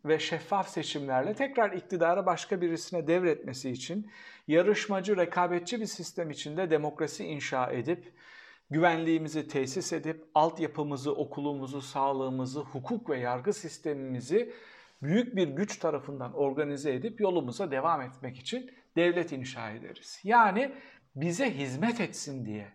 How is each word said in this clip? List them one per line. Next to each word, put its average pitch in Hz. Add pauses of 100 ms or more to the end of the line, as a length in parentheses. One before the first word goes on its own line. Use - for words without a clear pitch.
ve 156
şeffaf 175
seçimlerle 143
tekrar 247
iktidarı 180
başka 180
birisine 165
devretmesi 160
için 185 (360)
yarışmacı, 190
rekabetçi 175
bir 214
sistem 170
içinde 156
demokrasi 151
inşa 135
edip, 127 (560)
güvenliğimizi 160
tesis 139
edip, 160 (100)
altyapımızı, 151
okulumuzu, 139
sağlığımızı, 131
hukuk 156
ve 131
yargı 127
sistemimizi 143 (480)
büyük 214
bir 185
güç 151
tarafından 139
organize 143
edip 220
yolumuza 175
devam 143
etmek 127
için 254 (240)
devlet 170
inşa 127
ederiz. -
Yani 226 (440)
bize 170
hizmet 151
etsin 135
diye 104